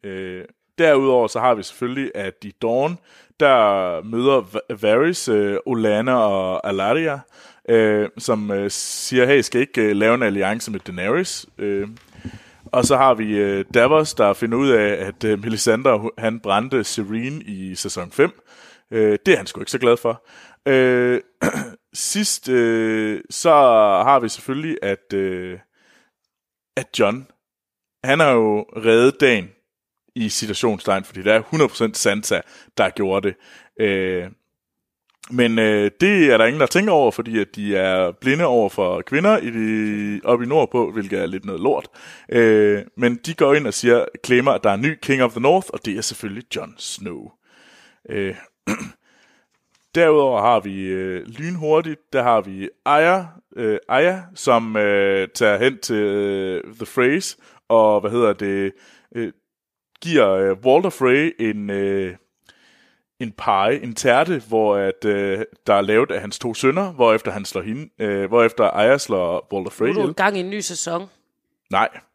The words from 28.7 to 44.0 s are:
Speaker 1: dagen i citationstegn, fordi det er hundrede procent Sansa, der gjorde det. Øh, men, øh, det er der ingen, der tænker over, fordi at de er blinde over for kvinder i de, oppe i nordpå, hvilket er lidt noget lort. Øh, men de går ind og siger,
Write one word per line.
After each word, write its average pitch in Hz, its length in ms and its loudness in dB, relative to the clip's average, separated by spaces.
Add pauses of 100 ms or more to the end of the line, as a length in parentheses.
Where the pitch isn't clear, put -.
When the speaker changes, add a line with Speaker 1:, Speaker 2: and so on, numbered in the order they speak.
Speaker 1:
dagen 113 280 2 (680)
i 113 140 -4
citationstegn, 101 760 -2
fordi - 180 -18
det 101 100 2
er 113 80 6
hundrede 147 280 0
procent 107 280 -4
Sansa, 101 440 -2 (380)
der 98 120 2
gjorde 98 380 -2
det. 95 80 -6 (500)
Øh, 92 440 -2 (1000)
men, 120 280 0
øh, 107 320 2 (100)
det 180 320 4
er 113 60 6
der 110 60 6
ingen, 139 160 0
der 135 60 4
tænker 196 260 0
over, 139 180 4
fordi 113 300 -6
at - 160 -6
de 104 200 -4
er 92 440 0
blinde 143 240 0
over 120 240 2
for 90 340 -4
kvinder 185 360 0
i 117 120 -6
de, 107 720 -4
oppe 120 200 2
i 120 40 -8
nordpå, 127 440 0
hvilket 98 280 -6
er 87 60 -4
lidt 95 180 -8
noget 95 160 -8
lort. 123 280 -2 (440)
Øh, 107 500 4 (140)
men 120 200 0 (100)
de 165 80 -8
går 143 200 4
ind 147 120 0
og 101 80 -6
siger, 120 300 2 (220)